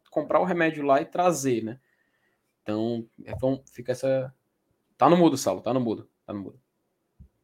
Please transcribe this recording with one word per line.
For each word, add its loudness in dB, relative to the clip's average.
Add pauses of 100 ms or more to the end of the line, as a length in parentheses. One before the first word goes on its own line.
(120)
comprar 0
o 2
remédio -2
lá 4
e -6
trazer, 0
né? -10 (840)
Então, -4 (160)
é, -10
vamos, -2 (100)
fica -10
essa, -2 (640)
tá 6
no 8
mudo, 6
Saulo, -2
tá -4
no 0
mudo, -4 (180)
tá -12
no -8
mudo. -16 (840)